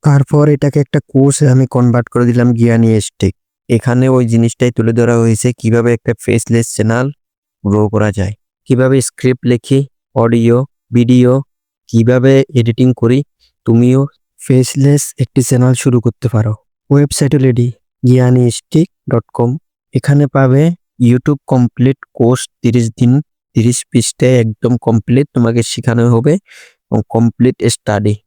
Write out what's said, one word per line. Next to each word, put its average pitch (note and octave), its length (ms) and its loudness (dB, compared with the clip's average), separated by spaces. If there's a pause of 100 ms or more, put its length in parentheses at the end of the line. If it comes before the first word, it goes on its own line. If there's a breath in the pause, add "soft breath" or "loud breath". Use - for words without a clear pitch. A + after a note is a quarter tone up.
তারপর D3 460 0
এটাকে D3 320 0
একটা C#3+ 280 -4
কোর্সে C#3 400 0
আমি B2+ 180 2
কনভার্ট A#2+ 420 -2
করে A#2+ 160 -2
দিলাম, A#2+ 280 0
জ্ঞানী A2+ 480 2
স্টিক। - 340 -6 (340)
এখানে B2 400 0
ওই B2+ 180 2
জিনিসটাই A#2 440 0
তুলে A2+ 220 -2
ধরা A#2 240 0
হয়েছে, A#2 360 0
কিভাবে A#2 400 0
একটা A#2 280 -4
ফেসলেস A#2 540 -2
চ্যানেল A2+ 320 -2 (580)
গ্রো G#2 240 0
করা G#2 240 -2
যায়, G2+ 220 -6 (300)
কিভাবে C3 360 0
স্ক্রিপ্ট - 460 -4
লেখি, C3+ 400 -2 (280)
অডিও, A#2 500 0 (280)
ভিডিও, B2 500 2 (460)
কিভাবে B2+ 560 2 (100)
এডিটিং A#2+ 420 0
করি, B2 260 0 (420)
তুমিও B2 420 2 (400)
ফেসলেস C3+ 560 2 (160)
একটি C3 240 -2
চ্যানেল B2+ 320 0
শুরু B2 260 -2
করতে A#2 280 -6
পারো। A2 260 -2 (360)
ওয়েবসাইটও C#3+ 480 0
রেডি, B2 340 0 (320)
জ্ঞানী B2 460 2
স্টিক - 380 -2 (220)
ডট A#2 140 -2 (100)
কম। B2 220 -2 (360)
এখানে C#3+ 340 0
পাবে C3+ 440 2 (300)
YouTube B2 360 0 (100)
কমপ্লিট B2 500 -2 (180)
কোর্স, B2 340 -2 (140)
তিরিশ A#2 280 0
দিন, B2 300 0 (340)
তিরিশ A#2 360 -2
পৃষ্ঠায় B2+ 500 0
একদম A2+ 360 -2
কমপ্লিট A#2 560 -2
তোমাকে A#2 300 0
শেখানো A#2 480 -2
হবে B2+ 240 0 (480 loud breath)
এবং A2 260 -4
কমপ্লিট A#2 560 0
স্টাডি। G#2+ 500 -2 (120)